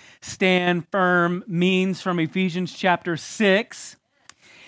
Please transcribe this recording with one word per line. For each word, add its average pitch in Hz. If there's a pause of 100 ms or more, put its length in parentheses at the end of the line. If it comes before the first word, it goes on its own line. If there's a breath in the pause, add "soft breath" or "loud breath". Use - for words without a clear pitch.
(240 soft breath)
stand 180
firm 180
means 185
from 180
Ephesians 180
chapter 175
six. - (680 soft breath)